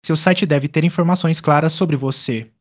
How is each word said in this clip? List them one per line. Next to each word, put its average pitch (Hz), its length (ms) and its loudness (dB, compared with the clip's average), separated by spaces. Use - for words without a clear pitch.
Seu 160 120 -2
site 185 280 2
deve 147 220 0
ter 156 160 -2
informações 170 580 0
claras 151 320 2
sobre 160 240 0
você. 127 520 -4